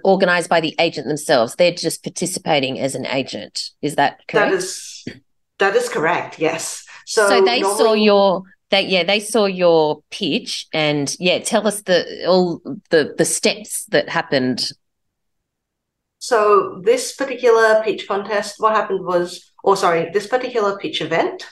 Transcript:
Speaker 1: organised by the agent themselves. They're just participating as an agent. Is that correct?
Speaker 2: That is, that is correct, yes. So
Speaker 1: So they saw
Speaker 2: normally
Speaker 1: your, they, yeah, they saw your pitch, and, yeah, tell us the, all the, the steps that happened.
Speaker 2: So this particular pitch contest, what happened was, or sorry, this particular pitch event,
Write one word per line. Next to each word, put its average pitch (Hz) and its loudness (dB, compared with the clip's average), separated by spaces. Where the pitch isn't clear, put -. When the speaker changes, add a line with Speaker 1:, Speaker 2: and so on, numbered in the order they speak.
Speaker 1:
organised 180 2
by 170 4
the 160 -4
agent 151 0
themselves. 143 0
They're 175 4
just 170 -6
participating 139 -4
as 131 -4
an 131 -8
agent. - -8
Is 151 -4
that - 0
correct? 208 2
Speaker 2:
That 190 0
is, - -10
that 196 2
is 240 0
correct, 165 -2
yes. - -4
So 208 2
Speaker 1:
So 196 4
they 190 2
saw 202 0
Speaker 2:
normally 220 4
Speaker 1:
your, 196 4
they, 196 2
yeah, 180 0
they 202 0
saw 208 0
your 165 2
pitch, - -6
and, 147 -2
yeah, 180 0
tell 208 -2
us 208 -4
the, - -2
all 180 2
the, 156 2
the 170 4
steps - -4
that - 0
happened. 127 -2
Speaker 2:
So 208 2
this 240 0
particular 226 4
pitch - -4
contest, 202 -4
what 220 2
happened 196 -2
was, 175 -4
or 196 4
sorry, 165 0
this 202 -4
particular 220 -2
pitch - -6
event, - -2